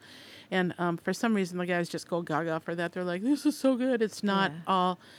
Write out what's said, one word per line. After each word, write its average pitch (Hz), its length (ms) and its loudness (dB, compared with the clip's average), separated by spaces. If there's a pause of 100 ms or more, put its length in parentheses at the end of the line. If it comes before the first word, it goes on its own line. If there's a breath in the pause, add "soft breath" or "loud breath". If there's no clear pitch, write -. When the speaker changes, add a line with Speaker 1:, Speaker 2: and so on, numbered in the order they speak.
(520 loud breath)
Speaker 1:
And, 185 260 2
um, 175 200 0
for - 160 -2
some 226 200 0
reason, 185 260 0
the 180 60 -2
guys 175 240 0
just - 200 -8
go 175 120 -2
gaga 160 380 -2
for 170 160 -6
that. 170 160 -2
They're 180 140 -6
like, 180 180 -4
"This 277 220 0
is 294 120 2
so 262 200 4
good." 247 240 0
It's 214 200 -2
not 196 300 2
Speaker 2:
Yeah. 156 60 -10 (100)
Speaker 1:
all, 185 320 2 (200 soft breath)